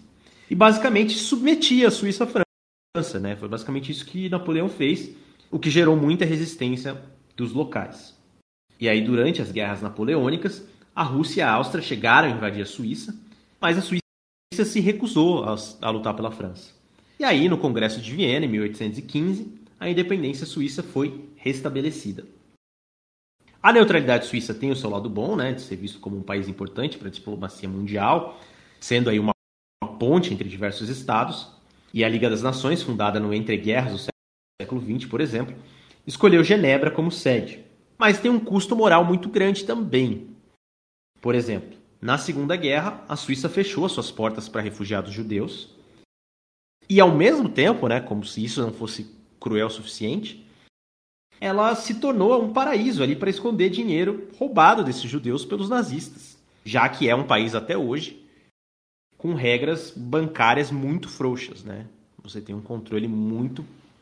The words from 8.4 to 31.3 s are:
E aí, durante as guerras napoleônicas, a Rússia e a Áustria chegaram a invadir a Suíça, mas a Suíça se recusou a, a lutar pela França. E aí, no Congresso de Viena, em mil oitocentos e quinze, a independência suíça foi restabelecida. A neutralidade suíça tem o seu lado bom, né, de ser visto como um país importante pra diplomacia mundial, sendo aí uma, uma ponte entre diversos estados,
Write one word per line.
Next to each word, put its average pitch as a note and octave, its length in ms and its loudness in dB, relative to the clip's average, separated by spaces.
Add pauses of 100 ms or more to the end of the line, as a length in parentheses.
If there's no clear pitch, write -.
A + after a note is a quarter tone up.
E A2+ 80 0
aí, A2 140 4
durante B2 400 2
as F#2+ 80 -6
guerras G2+ 320 -4
napoleônicas, C#3+ 880 -2 (240)
a E3 80 -2
Rússia D3 380 -2
e - 20 2
a B2+ 100 4
Áustria A#2+ 300 0
chegaram B2 460 4
a - 20 0
invadir G#2+ 300 -4
a F#2+ 60 -6
Suíça, - 520 -8 (400)
mas E3+ 200 2
a - 20 0
Suíça F3+ 220 -4 (600)
se A3 160 0
recusou F3 640 2
a, G#2+ 140 -2 (240)
a A2+ 80 -4
lutar A2 260 -2
pela A2 160 -4
França. F#2 400 -12 (480)
E D4 60 -4
aí, F3 240 4
no - 80 4
Congresso A2 420 0
de A2+ 160 -10
Viena, D3+ 300 2
em C#3 60 -2
mil G#2+ 100 0
oitocentos G#2+ 380 -4
e - 40 -10
quinze, F#3+ 560 -4 (220)
a F3 80 -4
independência F3 560 -2
suíça C#3+ 380 -6
foi - 540 -6
restabelecida. C3+ 880 -6 (1400)
A G#3 100 10
neutralidade D3 540 6
suíça A2+ 260 -6
tem C3+ 180 -4
o C3 60 0
seu B2 140 -6
lado G2+ 180 -4
bom, A2+ 260 -4
né, C3 200 -2
de C3 80 -10
ser - 140 -10
visto G2 220 -12
como G2 200 -8
um F#2+ 40 -8
país G2 240 -6
importante G2 520 -8
pra G#2 100 -12
diplomacia G2 580 -12
mundial, G2+ 720 -2 (400)
sendo B2 300 0
aí G#2+ 100 4
uma, G#2 140 2 (500)
uma - 120 -10
ponte D#3 400 2
entre G2+ 120 -6
diversos G2 440 -6
estados, B2 580 -2 (460)